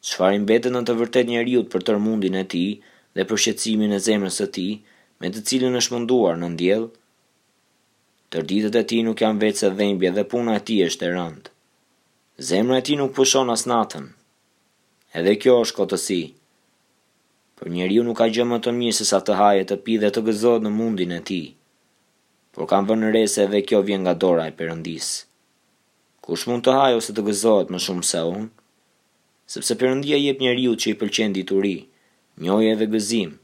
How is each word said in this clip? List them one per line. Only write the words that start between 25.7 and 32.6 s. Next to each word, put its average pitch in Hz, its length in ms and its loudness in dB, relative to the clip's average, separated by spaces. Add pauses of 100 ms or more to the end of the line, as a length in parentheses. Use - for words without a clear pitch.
Kush - 240 -6
mund 120 160 -2
të 131 80 6
hajë 135 240 4
ose 110 160 -4
të 104 140 -2
gëzohet 104 420 2
më 90 160 -6
shumë 90 240 -4
se 85 200 -2
unë? 104 180 -6 (1040)
Sepse 113 240 -4
Perëndia 139 400 0
jep 139 240 0
njeriu 127 320 2
që 110 160 -2
i 104 80 0
pëlqen 104 400 -2
dituri, 98 380 0 (680)
njohje 107 380 2